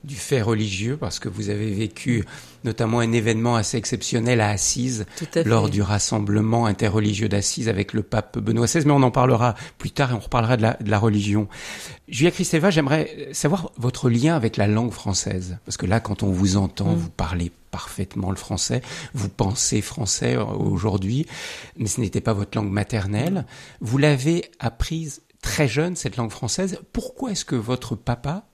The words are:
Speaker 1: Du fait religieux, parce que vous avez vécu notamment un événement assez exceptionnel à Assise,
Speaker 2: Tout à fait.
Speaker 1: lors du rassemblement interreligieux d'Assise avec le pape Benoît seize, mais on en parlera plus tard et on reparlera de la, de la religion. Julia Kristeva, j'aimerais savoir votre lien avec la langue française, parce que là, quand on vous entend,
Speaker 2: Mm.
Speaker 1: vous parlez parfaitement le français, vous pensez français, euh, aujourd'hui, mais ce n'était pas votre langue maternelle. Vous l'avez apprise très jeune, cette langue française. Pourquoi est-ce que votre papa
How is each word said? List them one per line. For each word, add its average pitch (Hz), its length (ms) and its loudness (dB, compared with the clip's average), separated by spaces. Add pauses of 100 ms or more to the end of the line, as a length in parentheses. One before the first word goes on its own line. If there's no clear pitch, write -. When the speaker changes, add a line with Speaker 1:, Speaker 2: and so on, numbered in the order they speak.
Speaker 1:
Du 139 120 -12
fait 120 260 0
religieux, 107 560 0
parce - 220 -6
que - 100 -6
vous 101 200 -6
avez 104 220 -2
vécu 107 540 -2 (380)
notamment 113 360 0
un 113 120 2
événement 117 440 2
assez 113 220 0
exceptionnel 117 600 0
à 104 100 4
Assise, 113 560 -2 (120)
Speaker 2:
Tout 165 80 -8
à - 180 0
fait. - 0 -
Speaker 1:
lors 107 260 4
du 98 120 2
rassemblement 107 840 2
interreligieux 107 640 2
d'Assise 101 400 0
avec 101 260 0
le 110 100 0
pape - 360 -2
Benoît 113 280 2
seize, 160 180 2
mais 147 80 6
on 139 100 6
en 123 80 4
parlera 123 440 4 (220)
plus - 140 -6
tard 135 200 0
et - 20 0
on 107 60 -2
reparlera 120 360 2
de 107 60 2
la, 110 180 2
de 104 100 -4
la 104 100 4
religion. 104 480 2 (600)
Julia 156 240 4
Kristeva, 170 380 2
j'aimerais 151 640 0
savoir 160 440 0
votre 123 320 0
lien 131 260 4
avec 123 200 0
la 104 120 2
langue 110 240 2
française, 92 760 -4
parce - 120 -8
que - 80 -4
là, 95 140 4
quand - 240 -2
on 98 80 2
vous 92 260 4
entend, 101 360 2
Speaker 2:
Mm. - 20 4
Speaker 1:
vous 85 140 0
parlez 87 420 -2 (200)
parfaitement - 580 -6
le 95 80 -2
français, - 440 -2 (320)
vous 101 160 -4
pensez 101 520 0
français, - 540 -2
euh, 113 100 0
aujourd'hui, 101 800 0 (520)
mais 113 100 -4
ce 101 120 -4
n'était 104 220 -2
pas 120 120 0
votre 101 240 -2
langue 101 140 -2
maternelle. 107 720 -2 (360)
Vous 117 160 0
l'avez 147 600 2
apprise 160 640 -6 (200)
très - 260 0
jeune, 156 280 0
cette - 200 -6
langue 113 160 -4
française. 185 480 -4 (140)
Pourquoi - 380 -6
est-ce - 140 -4
que 147 100 -2
votre 120 400 -4
papa 139 580 -4